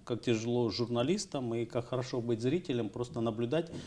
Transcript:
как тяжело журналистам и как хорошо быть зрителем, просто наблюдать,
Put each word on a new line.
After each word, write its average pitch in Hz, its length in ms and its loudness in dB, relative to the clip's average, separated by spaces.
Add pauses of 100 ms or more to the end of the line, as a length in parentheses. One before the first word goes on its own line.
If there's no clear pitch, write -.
как 120 180 -4
тяжело 120 480 2
журналистам 120 800 0
и 117 120 0
как 123 240 -2
хорошо 127 320 -2
быть 117 200 2
зрителем, 127 480 2
просто 120 320 -4
наблюдать, 117 520 0 (140)